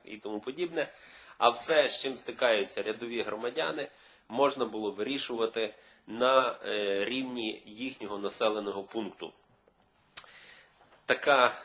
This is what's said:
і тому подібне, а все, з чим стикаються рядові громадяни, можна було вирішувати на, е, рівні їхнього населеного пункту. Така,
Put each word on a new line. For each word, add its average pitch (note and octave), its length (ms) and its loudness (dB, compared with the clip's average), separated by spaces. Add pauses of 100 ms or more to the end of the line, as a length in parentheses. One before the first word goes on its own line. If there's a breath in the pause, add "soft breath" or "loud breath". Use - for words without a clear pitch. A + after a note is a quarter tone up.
і G#2+ 120 -14
тому G#2+ 220 -6
подібне, D#3+ 480 -4 (500 loud breath)
а A#2 120 6
все, D3 380 4
з - 140 -4
чим C3+ 140 -4
стикаються A2+ 680 0
рядові A2+ 380 -4
громадяни, A#2+ 680 -4 (420 loud breath)
можна C3+ 360 2
було G#2+ 260 -4
вирішувати A2+ 840 -2 (340 loud breath)
на, B2 580 4
е, G2+ 400 0
рівні B2 600 -4
їхнього G#2+ 520 -10
населеного G2+ 680 -2
пункту. F#2+ 500 -8 (1700 loud breath)
Така, B2+ 480 6 (120)